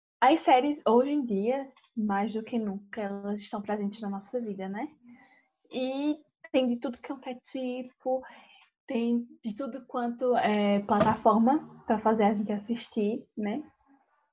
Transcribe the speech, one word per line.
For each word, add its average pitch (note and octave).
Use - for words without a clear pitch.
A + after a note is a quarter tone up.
as D4
séries, D4
hoje B3+
em D4
dia, A#3
mais G3+
do A3
que A#3
nunca, G3+
elas G3+
estão G#3
presentes G#3
na G3+
nossa G3+
vida, G3
né? G#3+
E C4+
tem C4
de A#3+
tudo A#3+
que -
é C4+
tipo, B3+
tem A#3+
de G#3+
tudo C4+
quanto A#3+
é G#3
plataforma A3+
pra A3
fazer A3
a G#3+
gente G#3
assistir, G#3+
né? G#3+